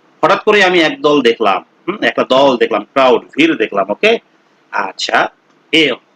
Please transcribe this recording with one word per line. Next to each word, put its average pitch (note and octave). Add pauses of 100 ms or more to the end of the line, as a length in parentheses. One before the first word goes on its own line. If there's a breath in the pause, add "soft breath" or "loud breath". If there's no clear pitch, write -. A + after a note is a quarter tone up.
(220)
হঠাৎ F#3+
করে G#3
আমি F3+
এক D3
দল D3
দেখলাম, G#2+ (220)
হুম, G3+
একটা A#2+
দল C3
দেখলাম, A2+
ক্রাউড, B2+ (160)
ভিড় D#3
দেখলাম, G2+
ওকে? A3 (540)
আচ্ছা, G2+ (440)
"a D3+ (240)